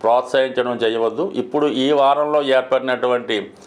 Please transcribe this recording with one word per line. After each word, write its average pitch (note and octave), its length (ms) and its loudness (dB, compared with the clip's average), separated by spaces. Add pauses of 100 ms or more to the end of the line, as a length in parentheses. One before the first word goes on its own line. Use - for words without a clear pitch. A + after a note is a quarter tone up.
ప్రోత్సహించడం B2 800 0
చేయవద్దు. A2+ 440 0 (160)
ఇప్పుడు D3 240 -2 (180)
ఈ C#3 40 2 (140)
వారంలో D3 400 2 (160)
ఏర్పడినటువంటి B2 800 0 (280)